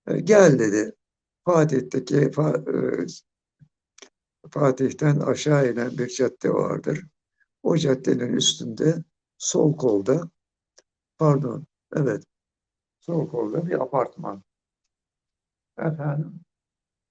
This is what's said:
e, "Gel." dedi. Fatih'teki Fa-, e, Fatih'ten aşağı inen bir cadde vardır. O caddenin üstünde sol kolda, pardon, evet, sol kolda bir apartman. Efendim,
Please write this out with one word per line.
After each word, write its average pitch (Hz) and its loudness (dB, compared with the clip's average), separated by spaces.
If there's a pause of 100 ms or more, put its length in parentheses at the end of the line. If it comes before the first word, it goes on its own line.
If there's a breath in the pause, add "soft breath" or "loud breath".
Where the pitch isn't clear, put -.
e, - -2
"Gel." 180 6
dedi. 107 0 (520)
Fatih'teki 151 2
Fa-, - 0
e, - -6 (1400)
Fatih'ten 143 2
aşağı 139 0
inen 120 -4
bir 123 -4
cadde - -2
vardır. - -4 (580)
O 170 2
caddenin 131 0
üstünde 135 -2 (340)
sol 156 0
kolda, 127 0 (880)
pardon, 143 0 (280)
evet, 123 -2 (760)
sol 170 -4
kolda 117 -4
bir 175 -4
apartman. 113 -6 (1300)
Efendim, 151 -6 (680)